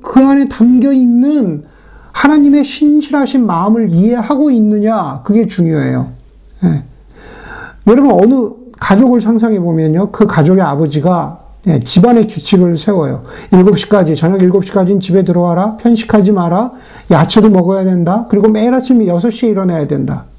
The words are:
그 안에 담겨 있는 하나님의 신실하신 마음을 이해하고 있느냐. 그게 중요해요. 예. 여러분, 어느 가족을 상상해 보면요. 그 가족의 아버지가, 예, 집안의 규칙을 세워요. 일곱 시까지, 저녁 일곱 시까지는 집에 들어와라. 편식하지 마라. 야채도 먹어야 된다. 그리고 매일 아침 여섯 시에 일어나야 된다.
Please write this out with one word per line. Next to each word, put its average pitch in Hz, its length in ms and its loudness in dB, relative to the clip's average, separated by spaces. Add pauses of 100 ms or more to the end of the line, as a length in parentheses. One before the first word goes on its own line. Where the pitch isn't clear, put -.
그 - 180 0
안에 277 260 2
담겨 254 460 2
있는 247 720 0 (500)
하나님의 285 520 2
신실하신 285 840 0
마음을 196 480 0
이해하고 240 560 0
있느냐. 214 720 -2
그게 208 220 0
중요해요. 139 640 -4 (560)
예. 160 180 0 (1040)
여러분, 262 240 4
어느 220 400 2 (280)
가족을 240 440 2
상상해 220 360 0
보면요. 170 540 -2
그 208 140 0
가족의 185 360 2
아버지가, 151 800 -2 (280)
예, 147 120 0
집안의 220 460 2
규칙을 180 500 0
세워요. 147 480 -4 (280)
일곱 185 260 4
시까지, 170 360 0
저녁 180 280 0
일곱 185 240 0
시까지는 196 340 -2
집에 190 240 0
들어와라. 180 540 -2
편식하지 220 540 0
마라. 185 400 -2 (380)
야채도 208 380 2
먹어야 190 360 0
된다. 185 440 -2
그리고 208 200 2
매일 220 260 0
아침 254 320 0
여섯 175 240 0
시에 226 180 -4
일어나야 180 380 -2
된다. 143 400 -6 (120)